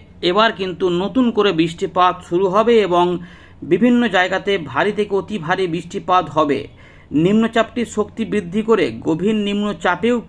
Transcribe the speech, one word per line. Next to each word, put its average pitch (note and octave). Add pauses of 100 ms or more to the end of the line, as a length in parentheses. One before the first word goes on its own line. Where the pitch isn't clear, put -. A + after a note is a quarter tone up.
(220)
এবার G#3
কিন্তু F#3
নতুন G3
করে G3+
বৃষ্টিপাত E3+
শুরু F#3
হবে A3
এবং F3 (440)
বিভিন্ন A#3+
জায়গাতে F#3
ভারী D3+
থেকে G3+
অতি G3
ভারী F#3
বৃষ্টিপাত F3
হবে। C#3+ (440)
নিম্নচাপটির A3
শক্তি G#3+
বৃদ্ধি F#3+
করে G#3
গভীর F3
নিম্নচাপেও G#3